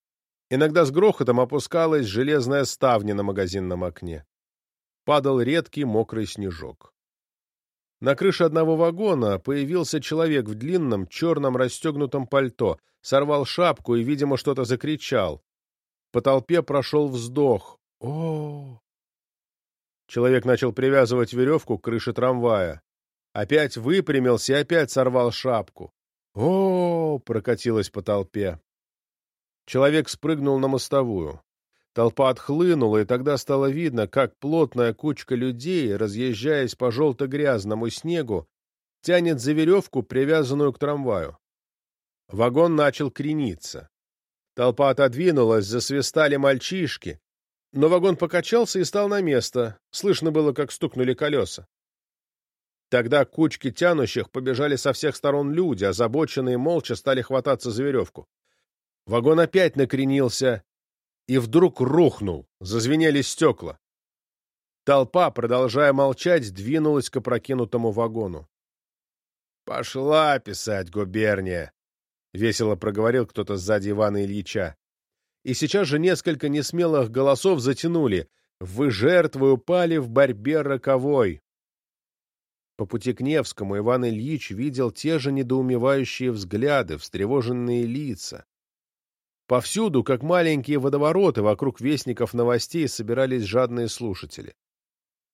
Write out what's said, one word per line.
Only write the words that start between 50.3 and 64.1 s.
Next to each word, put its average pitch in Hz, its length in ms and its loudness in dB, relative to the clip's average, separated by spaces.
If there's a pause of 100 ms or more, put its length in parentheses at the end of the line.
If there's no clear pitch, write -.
было, 151 220 2
как 143 200 -4
стукнули 127 420 -2
колеса. 139 520 -4 (1200)
Тогда 123 360 2
к - 60 -8
кучке 156 400 -2
тянущих 139 600 0
побежали 131 440 -2
со 131 180 -2
всех 143 220 -2
сторон 143 380 -2
люди, 151 320 0
озабоченные 123 760 0
молча 143 380 -2
стали 131 260 0
хвататься 131 480 -2
за 113 140 -4
веревку. 131 440 -2 (800)
Вагон 123 340 2
опять 170 360 2
накренился 131 880 0 (640)
и 131 100 2
вдруг 151 420 2
рухнул, 123 680 2 (120)
зазвенели 139 640 2
стекла. - 560 -2 (1080)